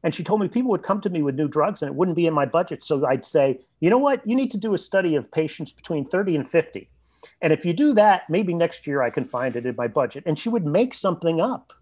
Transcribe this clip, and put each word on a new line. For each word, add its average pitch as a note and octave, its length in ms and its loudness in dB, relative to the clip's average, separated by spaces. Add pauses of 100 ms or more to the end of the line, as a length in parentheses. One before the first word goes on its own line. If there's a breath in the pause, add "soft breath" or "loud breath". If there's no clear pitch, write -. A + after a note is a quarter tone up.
And D#3+ 80 0
she - 80 -8
told G3+ 200 0
me F#3+ 80 -2
people B3+ 220 0
would F3+ 120 -2
come G3+ 160 -2
to G3+ 100 -4
me F3 140 -2
with C3+ 120 0
new D3 120 0
drugs D3+ 340 -2
and C#3+ 80 -4
it C#3 60 -8
wouldn't E3 220 0
be E3+ 100 2
in D#3+ 60 0
my C#3+ 120 2
budget. E3 380 -2
So C#3+ 220 0
I'd B2+ 200 -2
say, C#3 360 2 (180)
"You E3 100 2
know A3+ 80 6
what? C#4 300 2
You A#3 80 0
need C4 160 0
to A3 60 -6
do G#3 160 -2
a F3 40 0
study F3+ 380 0
of B2+ 160 -2
patients D#3 400 -4
between D3 340 -6
thirty F#3 300 0
and C#3 120 -2
fifty. - 420 -2 (520 soft breath)
And D#3 120 4
if D3+ 120 -2
you E3+ 60 0
do C#4+ 220 2
that, G#3 360 4
maybe F3+ 240 0
next E3+ 320 -2
year C#3+ 160 0
I A#2+ 80 2
can C3 140 -2
find B2 320 -4
it A#2+ 100 -6
in B2 120 -4
my A#2+ 100 -2
budget." B2+ 380 -2
And D3+ 120 0
she - 120 -6
would A3 160 0
make G#3 280 0
something E3+ 460 -2
up A3+ 320 -4 (100)